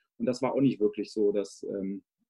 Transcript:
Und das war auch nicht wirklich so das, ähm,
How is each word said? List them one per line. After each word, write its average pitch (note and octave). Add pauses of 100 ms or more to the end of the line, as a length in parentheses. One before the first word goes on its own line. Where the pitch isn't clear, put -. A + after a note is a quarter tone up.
(180)
Und A#2
das B2
war B2
auch B2+
nicht B2
wirklich G#2
so G#2
das, G2+
ähm, G2 (260)